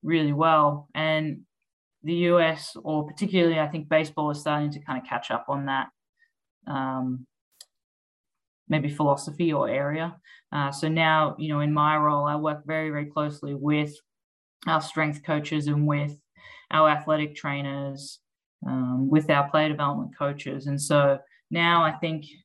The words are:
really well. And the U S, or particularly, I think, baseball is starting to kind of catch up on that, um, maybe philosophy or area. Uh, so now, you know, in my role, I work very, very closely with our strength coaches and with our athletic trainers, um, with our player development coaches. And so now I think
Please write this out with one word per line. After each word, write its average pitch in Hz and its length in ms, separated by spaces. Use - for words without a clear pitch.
really 156 300
well. 147 600
And 156 480
the 165 120
U 175 260
S, 160 420
or 151 240
particularly, 170 520
I 147 100
think, 151 220
baseball 156 400
is 147 100
starting 147 300
to 147 100
kind 131 180
of - 80
catch - 240
up 117 200
on 139 160
that, 135 220
um, 131 600
maybe 147 180
philosophy 147 640
or - 160
area. 151 480
Uh, 143 200
so 156 180
now, 156 500
you 156 120
know, 147 100
in 147 140
my 151 240
role, 147 260
I 147 120
work 151 300
very, 156 220
very 147 160
closely 147 500
with 147 400
our 160 140
strength 151 440
coaches 151 420
and 147 200
with 147 300
our 156 180
athletic 151 480
trainers, 139 840
um, 127 440
with 151 180
our 143 220
player 156 180
development 143 480
coaches. 143 520
And 143 120
so 143 380
now 170 340
I - 80
think 160 320